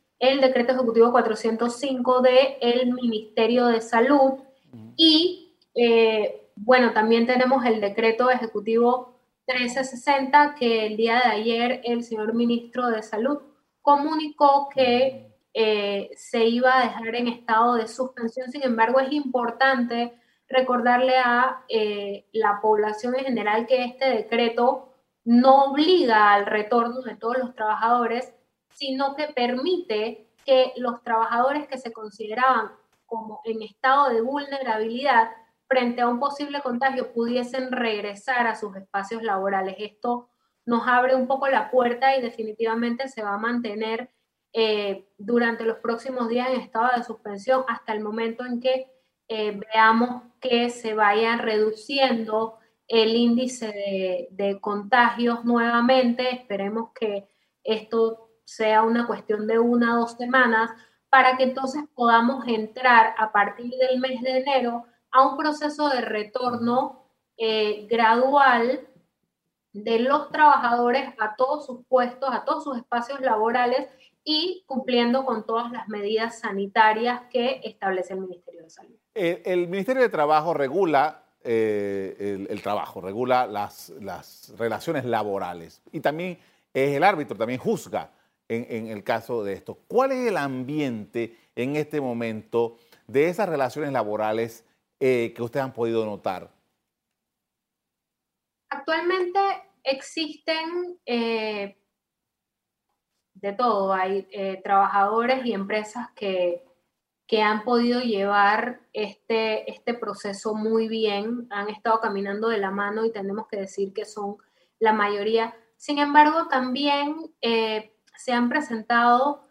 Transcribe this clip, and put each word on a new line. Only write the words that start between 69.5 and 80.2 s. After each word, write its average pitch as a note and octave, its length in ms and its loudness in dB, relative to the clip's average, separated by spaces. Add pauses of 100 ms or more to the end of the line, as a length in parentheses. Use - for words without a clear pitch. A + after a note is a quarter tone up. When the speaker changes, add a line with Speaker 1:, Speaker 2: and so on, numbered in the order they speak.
Speaker 1:
de A3+ 280 -2
los C#4+ 320 0
trabajadores B3+ 880 4
a A3 160 -2
todos C#4+ 300 -2
sus A#3+ 200 -16
puestos, B3 460 0
a G#3+ 120 -6
todos D4+ 200 -4
sus C4 120 -6
espacios A#3+ 440 -6
laborales B3 680 0 (360)
y D#4 420 -4
cumpliendo B3 580 0
con A3+ 220 -4
todas A#3 240 -4
las A#3 180 -12
medidas A3 520 -4
sanitarias A3 920 0
que B3+ 320 -2
establece F#3+ 520 -6
el F#3+ 60 -8
Ministerio F3+ 440 -16
de D#3+ 60 -20
Salud. - 260 -20 (180)
Speaker 2:
Eh, F3 320 -2
el F3 220 0
Ministerio G3 340 0
de A#3 60 6
Trabajo D#3 460 2